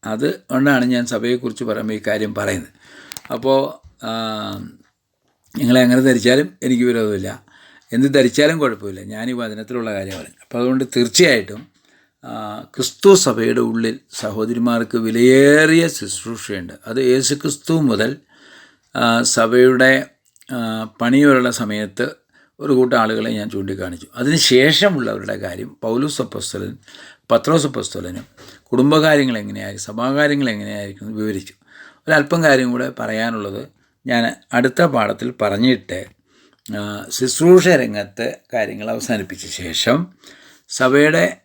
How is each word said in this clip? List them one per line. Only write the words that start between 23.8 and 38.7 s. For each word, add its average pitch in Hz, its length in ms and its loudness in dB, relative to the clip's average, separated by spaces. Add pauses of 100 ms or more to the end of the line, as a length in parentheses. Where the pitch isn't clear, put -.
അതിനുശേഷമുള്ളവരുടെ 127 1200 2
കാര്യം 98 460 -12
പൗലോസ് 131 400 -4
അപ്പോസ്തലൻ, 101 560 -10 (520)
പത്രോസ് 151 360 2
അപ്പോസ്തലനും 95 580 -10 (480)
കുടുംബകാര്യങ്ങൾ 143 680 2
എങ്ങനെയായിരിക്കും, 101 460 -10
സഭാകാര്യങ്ങൾ 135 680 -2
എങ്ങനെയായിരിക്കും 104 560 -10
എന്ന് 107 140 -10
വിവരിച്ചു. 107 340 -6 (540)
ഒരല്പം 156 340 2
കാര്യം 131 280 4
കൂടെ 123 280 -4
പറയാനുള്ളത് 110 720 -6 (380)
ഞാൻ 117 300 -2 (160)
അടുത്ത 127 300 2
പാഠത്തിൽ 120 600 -2
പറഞ്ഞിട്ട്, 104 600 -2 (760)
ആ, 104 300 -10
ശുശ്രൂഷ 175 600 4
രംഗത്ത് 117 680 0 (180)
കാര്യങ്ങൾ 107 360 -4